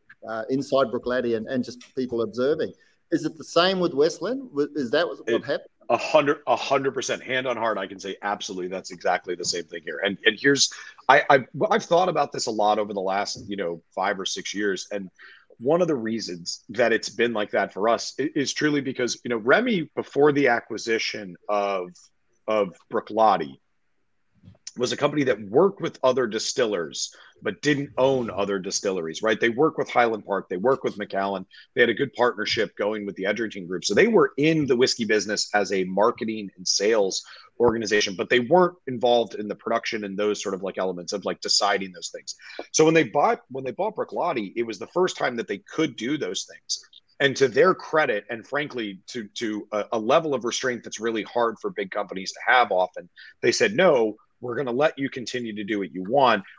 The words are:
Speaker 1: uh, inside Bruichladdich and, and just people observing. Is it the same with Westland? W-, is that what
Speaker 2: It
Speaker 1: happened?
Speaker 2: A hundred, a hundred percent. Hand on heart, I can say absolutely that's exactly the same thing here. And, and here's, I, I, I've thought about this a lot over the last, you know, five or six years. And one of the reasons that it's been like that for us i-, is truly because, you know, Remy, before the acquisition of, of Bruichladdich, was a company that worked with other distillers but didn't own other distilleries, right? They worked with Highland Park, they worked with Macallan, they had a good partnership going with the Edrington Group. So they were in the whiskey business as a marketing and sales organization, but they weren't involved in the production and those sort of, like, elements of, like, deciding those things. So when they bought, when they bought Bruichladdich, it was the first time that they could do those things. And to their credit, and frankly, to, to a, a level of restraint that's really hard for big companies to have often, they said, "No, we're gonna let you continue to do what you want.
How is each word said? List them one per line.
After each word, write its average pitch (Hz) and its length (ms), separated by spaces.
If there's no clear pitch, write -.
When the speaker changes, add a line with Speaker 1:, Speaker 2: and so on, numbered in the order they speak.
Speaker 1:
uh, 113 200
inside 135 440
Bruichladdich 120 440
and, 110 120
and 127 160
just - 320
people 123 260
observing. 117 500
Is 156 140
it 151 120
the 139 60
same 185 380
with 165 140
Westland? 170 560
W-, 143 260
is 123 160
that 160 160
what - 180
Speaker 2:
It - 180
Speaker 1:
happened? - 260
Speaker 2:
A 120 80
hundred, 147 420
a 120 80
hundred 135 380
percent. 120 280
Hand 131 240
on 123 100
heart, 110 220
I 98 80
can 92 140
say 95 220
absolutely 101 440
that's 92 240
exactly 90 460
the 87 80
same 87 200
thing 85 200
here. 76 200
And, 98 220
and 107 120
here's, 139 300
I, 147 220
I, 135 160
I've 214 140
thought 180 240
about 156 240
this 139 140
a 123 40
lot 107 300
over 104 120
the 98 80
last, 95 480
you 101 80
know, 85 240
five 95 240
or 95 80
six - 260
years. 98 380
And 98 180
one 147 220
of 175 60
the 160 80
reasons 107 760
that 113 220
it's - 160
been 117 240
like 104 200
that 101 200
for 98 160
us - 300
i-, 139 160
is 135 180
truly 147 280
because, 123 420
you 123 60
know, 120 80
Remy, 165 580
before 143 380
the 139 160
acquisition 110 880
of, 101 420
of 104 280
Bruichladdich, 101 600
was 120 160
a 120 40
company 147 280
that 110 160
worked 143 400
with 160 220
other 131 240
distillers 104 880
but 104 200
didn't 143 340
own 127 340
other 98 280
distilleries, 92 640
right? 110 180
They 117 80
worked 135 300
with 139 100
Highland 113 380
Park, 95 240
they 92 80
worked 127 260
with 104 140
Macallan, 98 480
they 123 60
had 117 80
a 110 60
good 131 180
partnership 107 640
going 104 300
with 92 100
the 92 80
Edrington 104 420
Group. 87 200
So - 80
they 147 120
were 196 300
in 151 300
the 123 100
whiskey 120 300
business 104 480
as 101 180
a 95 120
marketing 107 720
and 90 120
sales 101 560
organization, 110 580
but 113 120
they 123 120
weren't 175 360
involved 120 480
in 104 140
the 95 60
production 110 500
and 98 140
those 104 240
sort 98 120
of, 92 80
like, 92 140
elements 92 380
of, 95 100
like, 92 160
deciding 98 520
those 85 160
things. - 260
So 156 120
when 160 100
they 160 100
bought, 170 360
when 135 140
they 127 80
bought 196 240
Bruichladdich, 117 600
it 117 60
was 110 160
the 104 100
first 175 280
time 135 200
that 110 120
they 104 100
could 151 380
do 131 220
those 98 260
things. - 400
And 135 160
to 135 120
their 151 260
credit, 135 540
and 113 180
frankly, 120 600
to, 110 260
to 107 380
a, 104 200
a 117 60
level 143 360
of 117 100
restraint 120 400
that's 104 160
really 113 220
hard 117 380
for 104 100
big 98 200
companies 95 420
to - 140
have 117 260
often, 90 360
they 123 120
said, 107 220
"No, 127 420
we're 123 120
gonna 127 160
let 139 280
you 135 100
continue 120 460
to 107 100
do 104 140
what 82 160
you 92 80
want. 113 400